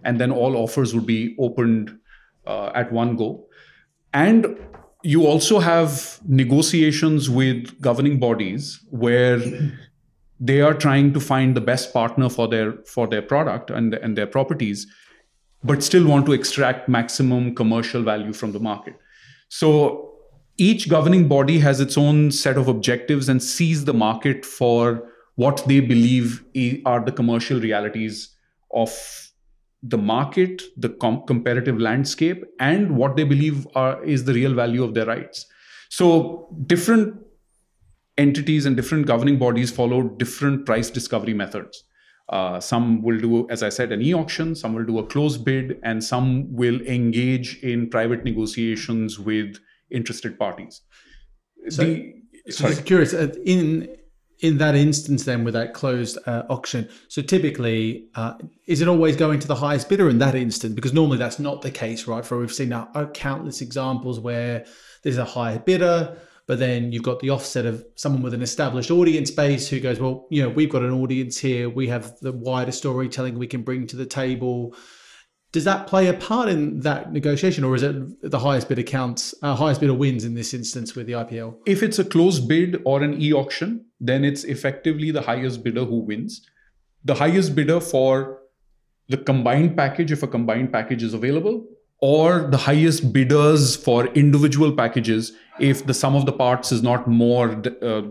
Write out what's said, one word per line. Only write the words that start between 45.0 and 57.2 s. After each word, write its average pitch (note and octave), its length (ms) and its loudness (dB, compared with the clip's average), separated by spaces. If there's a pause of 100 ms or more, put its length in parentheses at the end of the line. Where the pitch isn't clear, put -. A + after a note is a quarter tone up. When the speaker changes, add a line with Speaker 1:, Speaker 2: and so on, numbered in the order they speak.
Speaker 1:
closed C#3 380 -2
bid, C3 400 -4
and A2 180 -4
some C3 500 -2
will A#2+ 300 0
engage B2 800 -2
in A#2+ 260 -2
private A#2 360 -2
negotiations A2 920 -4
with G#2 380 -4 (340)
interested - 460 -8
parties. - 460 -8 (840)
Speaker 2:
So, D#3 160 -2
Speaker 1:
The, E3 300 -4 (320)
Speaker 2:
so - 40 -14
Speaker 1:
sorry. C#3+ 220 0
Speaker 2:
just D3 140 -6
curious, F3+ 280 4
uh, D#3 180 -2 (120)
in, E3+ 440 0 (520)
in D#3+ 180 2
that D3+ 160 4
instance D3 500 2
then A#2+ 200 -2
with A2+ 100 -2
that A#2 180 -4
closed, B2 540 -4
uh, A#2+ 220 -4
auction, A#2+ 400 -6 (200)
so - 140 -6